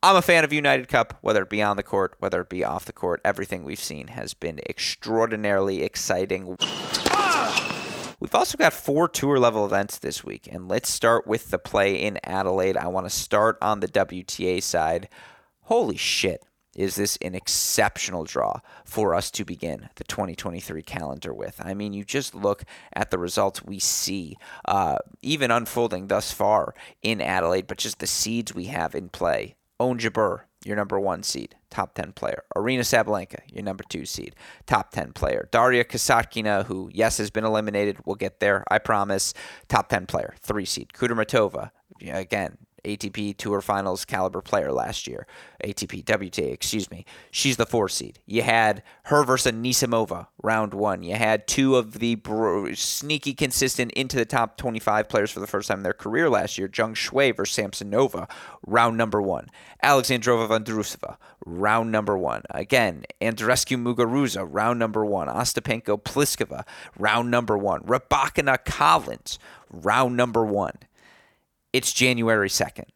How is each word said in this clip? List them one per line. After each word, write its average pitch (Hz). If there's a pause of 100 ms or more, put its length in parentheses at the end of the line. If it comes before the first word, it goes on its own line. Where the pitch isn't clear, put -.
I'm 190
a 180
fan 170
of 143
United 139
Cup, -
whether 107
it 92
be 104
on 104
the 101
court, 98
whether 90
it 87
be 90
off 71
the -
court, 87
everything 98
we 71
we've -
seen 73
has -
been 82 (100)
extraordinarily 104
exciting. 92 (1600)
We've -
also -
got 165
four 156
tour 139
level 110
events 98
this -
week, -
and 90
let's 104
start -
with -
the 95
play 98
in 95
Adelaide. 95
I -
wanna 92
start 107
on 104
the 95
W 92
T -
A 92
side. 85 (540)
Holy 226
shit, - (320)
is 95
this 101
an 90
exceptional -
draw 55 (240)
for 104
us 90
to 104
begin 82
the -
twenty 92
twenty-three 85
calendar 69
with. 50
I 95
mean, 104
you 101
just 135
look 101 (300)
at -
the 92
results 95
we 95
see, 92 (300)
uh, 90 (220)
even 139
unfolding 113
thus 101
far 101 (260)
in 110
Adelaide, 92
but -
just -
the -
seeds 113
we 90
have 82
in 90
play. 67 (240)
Ons 120
Jabeur, 107 (220)
your 104
number 98
one 95
seed, - (120)
top -
ten 87
player. - (120)
Aryna 123
Sabalenka, 104
your -
number 98
two 78
seed, - (300)
top 104
ten -
player. -
Daria 120
Kasatkina, 107
who, 92
yes, 110
has 104
been 110
eliminated, 104
we'll 95
get 98
there, 101
I 107
promise, 101 (320)
top -
ten 95
player, -
three 104
seed. -
Kudermetova, 110 (280)
again, 95 (260)
A 104
T 101
P 104
Tour 101
Finals 98
caliber 92
player 78
last 62
year. - (340)
A 104
T -
P, 95
W 98
T 87
A, 64
excuse -
me. 87 (260)
She's 135
the 117
four 104
seed. -
You 110
had 110 (220)
her 147
versus 127
Anisimova, 113 (140)
round 110
one. 98
You 87
had 110
two 135
of 110
the 117
bro-, 101
sneaky, 143
consistent, 131
into 131
the 120
top 117
twenty-five 110
players 107
for 90
the 104
first 104
time 98
in 98
their 92
career 135
last 104
year, 95
Zheng 110
Shui 131
versus -
Samsonova, 101 (360)
round 113
number 107
one. 92 (340)
Alexandrova 123
Vondrousova, 110 (300)
round 107
number 104
one. 64
Again, 92 (160)
Andreescu 117
Muguruza, 117
round 107
number 110
one. 92
Ostapenko 107
Pliskova, - (340)
round 117
number 117
one. 98
Rybakina 135
Collins, 147 (320)
round 120
number 117
one. 101 (1000)
It's 131
January 113
second -